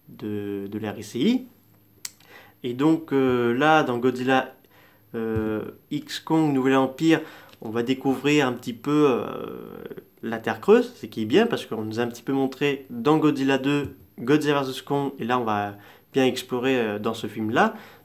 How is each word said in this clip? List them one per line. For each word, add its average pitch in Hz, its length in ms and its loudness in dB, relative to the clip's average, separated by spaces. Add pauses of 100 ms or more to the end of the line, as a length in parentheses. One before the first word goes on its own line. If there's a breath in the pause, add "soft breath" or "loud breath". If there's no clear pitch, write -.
de, 101 640 -8
de 104 80 -6
la 101 140 -6
R 104 100 -12
C - 160 -10
I. 233 300 0 (1120 loud breath)
Et 123 120 -4
donc, 151 380 0
euh, 123 400 4
là, 151 300 6
dans 123 160 -2
Godzilla, 127 560 2 (640 soft breath)
euh, 110 460 -2 (280)
X - 300 -8
Kong, 160 340 2
Nouvel 135 220 4
Empire, 151 460 2 (380 loud breath)
on 113 100 -10
va 117 120 -2
découvrir 135 640 2
un 123 60 0
petit 117 200 -8
peu, 147 360 2
euh, 113 160 0 (960)
la 113 160 -6
Terre 110 220 -4
creuse, 240 340 4
ce - 120 -14
qui 110 160 -8
est 107 40 -4
bien, 196 220 4
parce - 180 -4
qu'on 110 160 -6
nous 110 160 -6
a 120 60 0
un - 20 -2
petit 120 160 -10
peu 139 100 -4
montré 135 560 -2
dans 123 300 2
Godzilla 139 400 2
deux, 139 380 -2 (240)
Godzilla 143 340 2
versus 131 260 -2
Kong, 139 380 -2
et 117 60 -6
là, 123 160 0
on 117 40 -2
va 104 300 -2 (380 loud breath)
bien 131 120 4
explorer, 127 540 0
euh, 107 220 -2
dans 110 140 -2
ce 110 120 -8
film-là. 117 480 0 (300 loud breath)